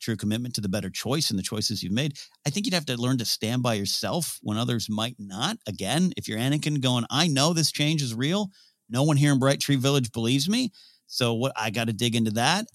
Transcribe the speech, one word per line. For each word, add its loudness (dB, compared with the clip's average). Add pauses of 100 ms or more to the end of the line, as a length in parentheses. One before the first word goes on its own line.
true -2
commitment -4
to -4
the -4
better -2
choice -2
and 0
the -2
choices -4
you've -4
made. -2 (300)
I 2
think -2
you'd 0
have -2
to -2
learn 2
to -4
stand -2
by 2
yourself -2
when -2
others 0
might -2
not. -6 (100)
Again, 0
if -8
you're -4
Anakin 0
going, 2
"I 2
know 4
this 2
change 0
is -2
real. 0 (380)
No 0
one 4
here 6
in 4
Bright 4
Tree 2
Village 2
believes 2
me. 0 (380)
So 0
what, -2
I -2
gotta 0
dig 0
into 2
that." 2